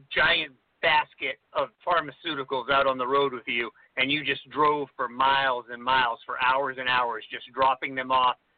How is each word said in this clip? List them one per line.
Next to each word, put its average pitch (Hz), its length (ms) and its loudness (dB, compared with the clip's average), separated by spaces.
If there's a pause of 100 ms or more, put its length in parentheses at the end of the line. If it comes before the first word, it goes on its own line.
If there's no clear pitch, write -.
(100)
giant 160 420 2 (280)
basket 151 580 0 (140)
of 139 160 -2 (180)
pharmaceuticals 139 840 -2
out 139 160 4
on 131 100 2
the 127 100 -2
road 139 280 2
with 113 120 -12
you, 120 240 -4 (260)
and 135 140 0
you 147 140 -2
just 135 260 -4
drove 147 460 2
for 123 120 -4
miles 131 640 0
and 120 120 -14
miles, 127 420 0
for 123 180 -10
hours 131 380 0
and 127 80 -4
hours, 120 420 0
just 123 220 -12
dropping 135 420 0
them 131 160 -6
off 127 260 4 (220)